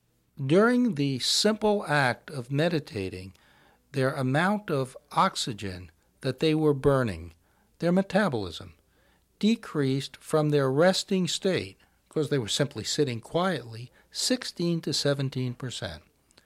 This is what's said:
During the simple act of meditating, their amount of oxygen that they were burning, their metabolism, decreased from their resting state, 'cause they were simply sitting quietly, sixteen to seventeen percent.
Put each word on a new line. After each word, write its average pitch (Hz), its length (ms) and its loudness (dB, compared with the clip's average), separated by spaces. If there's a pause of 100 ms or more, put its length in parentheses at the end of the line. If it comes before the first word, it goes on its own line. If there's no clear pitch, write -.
(440)
During 220 520 4
the 139 240 0
simple 208 680 2
act 139 420 0
of 131 220 -8
meditating, 107 800 -2 (600)
their 131 200 0
amount 165 580 0
of 135 240 -4 (160)
oxygen 101 800 -2 (300)
that 131 180 -4
they 156 160 2
were 156 180 4
burning, 127 600 0 (460)
their 170 120 2
metabolism, 143 840 0 (640)
decreased 139 800 0
from 151 340 2
their 143 220 4
resting 180 560 2
state, 127 500 -2 (300)
'cause 147 220 -2
they 143 80 2
were 113 100 -2
simply 135 380 -2
sitting 127 340 -2
quietly, 127 720 -4 (180)
sixteen 175 680 -2
to 156 140 -4
seventeen 135 600 0
percent. 104 500 -10 (420)